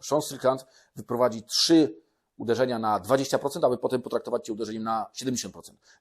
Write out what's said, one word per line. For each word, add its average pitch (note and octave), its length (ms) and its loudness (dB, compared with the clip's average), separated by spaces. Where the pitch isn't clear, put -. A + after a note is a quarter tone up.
Sean D3 180 0
Strickland C3+ 440 -2
wyprowadzi A#2 480 0
trzy - 520 4
uderzenia A#2 420 0
na G#2+ 200 2
dwadzieścia C3 400 2
procent, D#3 260 0
aby B2 120 2
potem B2+ 240 -2
potraktować A#2 460 -4
je A2+ 60 -6
uderzeniem A2 300 -6
na A2 300 -4
siedemdziesiąt B2 400 -6
procent. - 260 -20